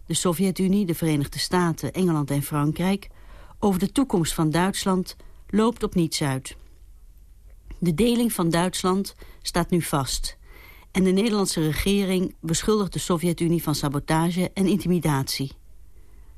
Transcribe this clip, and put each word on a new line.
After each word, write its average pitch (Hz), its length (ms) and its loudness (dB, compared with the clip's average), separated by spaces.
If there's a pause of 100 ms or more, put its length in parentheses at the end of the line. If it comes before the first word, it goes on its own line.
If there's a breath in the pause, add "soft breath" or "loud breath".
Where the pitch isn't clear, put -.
de 170 80 -4
Sovjet-Unie, 190 720 2
de 165 100 0
Verenigde 151 440 0
Staten, 170 540 0
Engeland 160 380 2
en 143 120 0
Frankrijk, 160 640 0 (500 soft breath)
over 196 200 2
de 190 120 0
toekomst 214 420 0
van 156 160 2
Duitsland 185 680 0 (320 soft breath)
loopt 220 360 0
op - 120 -2
niets 165 260 0
uit. 135 340 -4 (1200)
De 175 140 2
deling 240 400 2
van 170 160 0
Duitsland 185 680 0 (260 loud breath)
staat - 280 -2
nu 175 120 2
vast - 560 -2 (540 loud breath)
en 185 120 2
de 185 80 4
Nederlandse 196 500 2
regering 185 760 0
beschuldigt 190 540 0
de 151 60 -4
Sovjet-Unie 170 640 0
van 151 120 0
sabotage 156 760 0
en 190 140 2
intimidatie. 156 840 0 (880 soft breath)